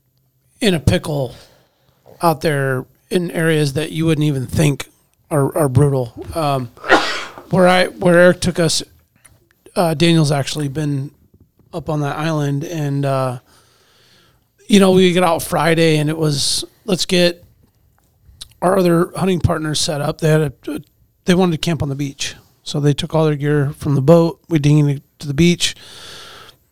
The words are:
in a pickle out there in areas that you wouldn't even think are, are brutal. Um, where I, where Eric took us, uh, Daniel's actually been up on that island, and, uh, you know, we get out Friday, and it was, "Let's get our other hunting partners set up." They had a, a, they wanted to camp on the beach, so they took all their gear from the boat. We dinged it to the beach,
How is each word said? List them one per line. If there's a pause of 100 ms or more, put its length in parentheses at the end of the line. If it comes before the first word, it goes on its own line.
(600)
in
a
pickle (880)
out
there (260)
in
areas
that
you
wouldn't
even
think (420)
are,
are
brutal. (220)
Um, (840)
where
I,
where
Eric
took
us, (960)
uh,
Daniel's
actually
been (600)
up
on
that
island,
and,
uh, (1300)
you
know,
we
get
out
Friday,
and
it
was, (200)
"Let's
get (1160)
our
other
hunting
partners
set
up."
They
had
a, (140)
a, (460)
they
wanted
to
camp
on
the
beach, (300)
so
they
took
all
their
gear
from
the
boat.
We
dinged (100)
it (180)
to
the
beach, (960)